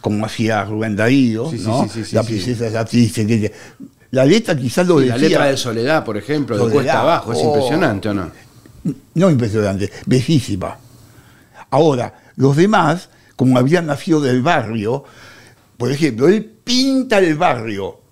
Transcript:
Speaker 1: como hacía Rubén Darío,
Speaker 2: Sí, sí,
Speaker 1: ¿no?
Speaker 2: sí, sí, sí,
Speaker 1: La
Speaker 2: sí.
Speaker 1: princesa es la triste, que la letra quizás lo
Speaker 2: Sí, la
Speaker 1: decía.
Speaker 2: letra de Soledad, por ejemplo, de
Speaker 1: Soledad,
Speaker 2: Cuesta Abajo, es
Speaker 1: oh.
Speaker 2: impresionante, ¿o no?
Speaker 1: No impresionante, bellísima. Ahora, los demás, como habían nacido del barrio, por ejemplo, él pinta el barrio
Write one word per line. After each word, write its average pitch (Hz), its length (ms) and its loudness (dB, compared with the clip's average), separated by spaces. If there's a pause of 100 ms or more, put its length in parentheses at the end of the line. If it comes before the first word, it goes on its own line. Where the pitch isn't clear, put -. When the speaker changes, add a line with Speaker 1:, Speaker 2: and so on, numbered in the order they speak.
Speaker 1:
como 104 240 -2
hacía 110 400 -2
Rubén 107 300 -6
Darío, 120 560 2
Speaker 2:
Sí, 123 80 -8
sí, 90 60 -8
Speaker 1:
¿no? 113 180 -2
Speaker 2:
sí, 104 100 -4
sí, 110 120 -8
sí, - 100 -8
Speaker 1:
La 110 80 2
Speaker 2:
sí. 113 100 -4
Speaker 1:
princesa 113 340 -4
es 107 60 -4
la 113 120 -2
triste, 113 420 0
que 107 240 0 (600)
la 131 140 2
letra 196 300 2
quizás 135 320 -2
lo 165 120 4
Speaker 2:
Sí, 131 80 4
la 120 80 0
Speaker 1:
decía. 147 140 2
Speaker 2:
letra 143 160 2
de 135 120 0
Soledad, 123 480 -2
por 107 120 -6
ejemplo, 127 380 -4
de 113 60 0
Speaker 1:
Soledad, 117 140 0
Speaker 2:
Cuesta 135 260 2
Abajo, 135 320 0
es 151 80 -2
Speaker 1:
oh. 151 120 2
Speaker 2:
impresionante, 131 560 0
¿o 104 40 -2
no? 87 180 -6 (840)
Speaker 1:
No 180 140 4
impresionante, 104 640 0 (140)
bellísima. 117 720 0 (920)
Ahora, 131 440 2 (240)
los 135 180 4
demás, 175 540 2 (260)
como 127 220 2
habían 160 300 2
nacido 151 340 0
del 127 200 0
barrio, 120 600 -2 (760)
por 120 140 -4
ejemplo, 143 380 0
él 214 140 2 (200)
pinta 254 560 0
el 165 160 2
barrio 113 640 -4 (120)